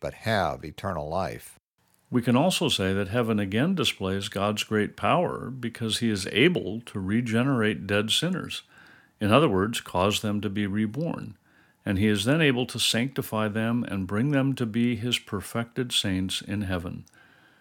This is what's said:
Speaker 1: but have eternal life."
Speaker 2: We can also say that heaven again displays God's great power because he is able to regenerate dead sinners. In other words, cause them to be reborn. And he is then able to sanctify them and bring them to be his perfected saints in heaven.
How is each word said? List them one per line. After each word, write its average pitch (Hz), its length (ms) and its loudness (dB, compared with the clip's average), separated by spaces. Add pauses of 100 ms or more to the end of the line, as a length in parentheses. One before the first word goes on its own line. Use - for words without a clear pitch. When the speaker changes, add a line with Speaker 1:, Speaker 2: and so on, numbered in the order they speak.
Speaker 1:
but 69 140 -6
have 87 500 -2
eternal 78 420 -6
life." 78 520 -6 (520)
Speaker 2:
We 123 120 2
can 120 140 4
also 160 340 2
say 95 240 2
that 98 140 0
heaven 113 300 2
again 107 360 0
displays 98 540 -2
God's 104 360 -2
great 107 320 0
power 120 540 0
because 117 480 -4
he 117 100 0
is 95 200 0
able 117 580 2
to - 120 -8
regenerate 110 880 0
dead 104 240 0
sinners. - 520 -2 (580)
In 104 100 2
other 143 200 8
words, 101 320 2
cause 95 400 2
them 104 180 -2
to 104 80 -4
be 101 180 -2
reborn. 110 720 -4 (500)
And 101 120 0
he 107 80 4
is 104 180 4
then 147 160 4
able 131 260 4
to 120 120 -8
sanctify 113 720 0
them 113 360 0
and 95 220 -4
bring 107 240 0
them 135 240 2
to 127 100 -2
be 117 320 0
his 117 220 -2
perfected 117 760 -6
saints 92 480 0
in 101 220 -4
heaven. 90 420 -4 (560)